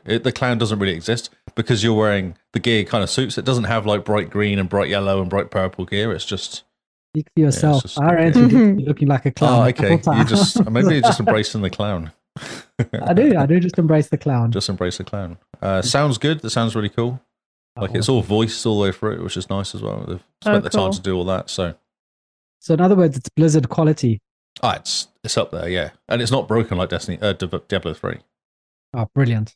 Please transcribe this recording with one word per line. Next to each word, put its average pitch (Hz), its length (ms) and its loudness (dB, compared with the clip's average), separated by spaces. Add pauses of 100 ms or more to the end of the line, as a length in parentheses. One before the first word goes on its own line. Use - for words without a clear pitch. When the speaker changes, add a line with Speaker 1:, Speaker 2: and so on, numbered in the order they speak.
Speaker 1:
It, 110 180 -2
the 127 80 0
clown 123 280 -2
doesn't 110 200 0
really 95 160 0
exist 110 360 -4 (260)
because 113 260 0
you're 113 120 2
wearing 101 420 0 (160)
the - 80 -4
gear 110 240 0
kind 107 180 -2
of 90 80 -2
suits. 131 280 -2
It 95 80 -6
doesn't 123 180 0
have, 110 220 -4
like, 104 180 0
bright 104 260 -2
green 101 300 -2
and 92 80 -4
bright 95 220 -2
yellow 98 320 0
and 90 80 -6
bright 98 200 -4
purple 92 360 -4
gear. 104 260 -4
It's - 140 -8
just - 360 -10 (540)
Speaker 2:
Speak 156 180 -6
for 160 60 2
Speaker 1:
Yeah, 156 60 4
it's 135 80 2
Speaker 2:
yourself. 147 280 2
Speaker 1:
just - 160 -10
Speaker 2:
Our 165 200 2
Speaker 1:
okay. 165 80 4
Speaker 2:
answer, 240 140 6
Speaker 3:
Mm-hmm. 220 380 6
Speaker 2:
you're 135 100 -2
looking 147 200 0
like 139 160 0
a 139 60 0
Speaker 1:
Oh, - 20 0
Speaker 2:
clown 123 320 4
the 120 60 4
Speaker 1:
okay. - 180 0
Speaker 2:
whole 170 300 2
Speaker 1:
You 190 80 4
just, 202 360 2
Speaker 2:
time. 110 100 -2
<laughs> - 20 -
Speaker 1:
maybe 175 180 4
you're 147 100 2
just 107 180 4
embracing 107 420 0
the 92 80 -2
clown. 90 420 -6 (120)
<laughs> - 680 -8 (100)
Speaker 2:
I 175 120 0
do. 247 240 6
I 139 80 2
do 165 120 4
just 175 200 0
embrace 156 320 4
the 147 80 0
clown. 120 340 0
Speaker 1:
Just - 160 -2
embrace 90 300 -4
the 92 60 -12
clown. 90 340 -10 (240)
Uh, 95 180 0
sounds 143 380 0
good. 156 220 -2
That 113 100 -8
sounds 117 260 -2
really 104 140 -2
cool. 123 320 -4 (580)
Like, 98 140 -4
it's 113 160 0
Speaker 2:
Oh. 131 60 4
Speaker 1:
all 110 60 2
voiced 110 440 0
all 107 120 0
the 104 40 0
way 98 100 0
through, 90 320 -6
which 92 140 -8
is 92 100 -8
nice 98 260 -6
as 98 80 -12
well. 53 240 -8
They've 87 160 -10 (200)
spent 208 160 2
Speaker 3:
Oh, - 20 0
Speaker 1:
the - 80 -4
time 208 220 0
Speaker 3:
cool. - 20 -2
Speaker 1:
to 139 80 -8
do 92 160 -2
all 90 80 -2
that, 92 240 -4
so. 87 260 -4 (840)
Speaker 2:
So - 140 0
in 156 80 2
other 190 140 6
words, 160 200 4
it's - 140 -8
Blizzard 151 400 4
quality. 151 500 2 (420)
Speaker 1:
Ah, 107 140 0
it's, - 320 -8 (160)
it's - 140 -4
up 104 140 -2
there, 85 180 -8
yeah. 87 200 -4 (200)
And 117 100 0
it's 113 100 -2
not 131 180 0
broken 110 280 0
like 90 140 -2
Destiny, 87 320 -6
uh, 104 100 0
Div-, 85 360 -8
Diablo 85 260 -4
three. - 240 -8 (760)
Speaker 2:
Oh, 113 200 -4
brilliant. 117 420 0